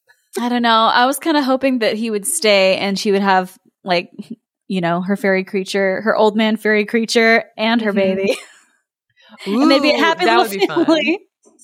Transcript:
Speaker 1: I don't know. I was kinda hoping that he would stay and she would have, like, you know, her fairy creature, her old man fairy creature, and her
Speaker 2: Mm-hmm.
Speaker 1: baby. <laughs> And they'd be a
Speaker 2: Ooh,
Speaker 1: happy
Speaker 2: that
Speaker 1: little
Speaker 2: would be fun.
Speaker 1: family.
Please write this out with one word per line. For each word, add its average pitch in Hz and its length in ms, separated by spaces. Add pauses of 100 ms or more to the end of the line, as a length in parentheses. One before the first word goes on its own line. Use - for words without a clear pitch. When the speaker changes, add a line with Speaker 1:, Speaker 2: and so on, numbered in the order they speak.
(380)
Speaker 1:
I 240 100
don't 240 140
know. 226 300
I 247 140
was 277 120
kinda 294 240
hoping 262 380
that 208 160
he 226 140
would 208 160
stay 196 500
and 190 220
she 214 140
would 196 100
have, 185 360 (240)
like, 180 280 (580)
you 190 120
know, 170 220
her 196 140
fairy 190 280
creature, 190 580
her 220 140
old 214 200
man 220 200
fairy 214 300
creature, 226 580 (140)
and 226 240
her 214 100
Speaker 2:
Mm-hmm. 190 240
Speaker 1:
baby. 196 260
<laughs> - 40 (1000)
And 240 240
they'd 269 120
be 294 80
a 285 40
Speaker 2:
Ooh, 240 60
Speaker 1:
happy 330 260
Speaker 2:
that 226 120
Speaker 1:
little 226 120
Speaker 2:
would 196 100
be 381 60
fun. 330 200
Speaker 1:
family. 311 320 (460)